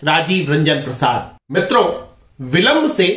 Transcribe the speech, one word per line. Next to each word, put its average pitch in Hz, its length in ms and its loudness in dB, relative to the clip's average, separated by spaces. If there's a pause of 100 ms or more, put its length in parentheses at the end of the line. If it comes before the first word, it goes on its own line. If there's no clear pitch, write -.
राजीव 156 500 0
रंजन 151 220 2
प्रसाद। 127 800 -4
मित्रों, 190 320 2 (540)
विलंब 214 480 2
से 185 180 0 (120)